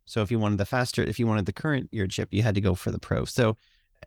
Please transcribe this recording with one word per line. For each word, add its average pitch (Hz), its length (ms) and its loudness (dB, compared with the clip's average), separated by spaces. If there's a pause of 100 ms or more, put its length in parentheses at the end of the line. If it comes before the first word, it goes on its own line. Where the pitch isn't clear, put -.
So - 180 -2
if 95 80 -2
you 113 80 2
wanted 104 180 2
the 98 80 0
faster, 123 380 0
if - 160 -2
you 117 80 2
wanted 107 180 2
the 101 80 -2
current 147 380 -2
year 101 160 -2
chip, 101 240 -4
you 98 100 2
had 110 140 2
to 98 60 0
go 98 120 4
for - 160 -4
the 87 80 -2
Pro. - 280 -2
So 110 320 2 (500)